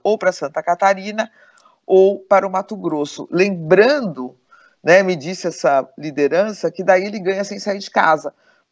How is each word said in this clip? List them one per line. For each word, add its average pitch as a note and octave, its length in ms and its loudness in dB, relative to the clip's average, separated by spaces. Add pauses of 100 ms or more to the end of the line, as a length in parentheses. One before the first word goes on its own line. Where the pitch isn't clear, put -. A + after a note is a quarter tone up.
ou G#3 140 0
pra F#3 160 -2
Santa F3 280 -8
Catarina, G3 680 -2 (560)
ou F#3+ 320 4
para F#3+ 260 2
o F#3+ 60 -6
Mato G3 240 -6
Grosso. D#3 560 -6
Lembrando, F#3 1040 2 (460)
né, F3 180 6
me F#3 140 0
disse F3 320 -8
essa C#3+ 400 0 (100)
liderança, D#3+ 720 -2
que F#3 140 -8
daí F#3 220 2
ele G#3 120 -8
ganha F#3+ 280 -4
sem G3 120 -12
sair G3 220 -6
de G3+ 100 -14
casa, D#3+ 440 0 (380)